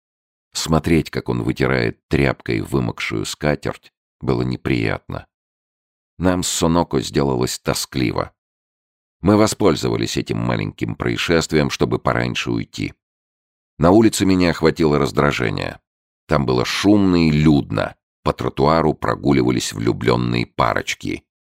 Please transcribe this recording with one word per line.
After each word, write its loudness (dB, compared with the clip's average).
Смотреть, 0
как -8
он -2
вытирает -2
тряпкой 0
вымокшую -4
скатерть, -6
было 0
неприятно. -4
Нам 0
с -4
Соноко 0
сделалось -2
тоскливо. -4
Мы 4
воспользовались 0
этим -4
маленьким -4
происшествием, 0
чтобы -2
пораньше -2
уйти. -6
На 6
улице 6
меня 4
охватило 2
раздражение. -2
Там 0
было 0
шумно 4
и 2
людно. 2
По 0
тротуару 0
прогуливались 0
влюбленные -2
парочки. -4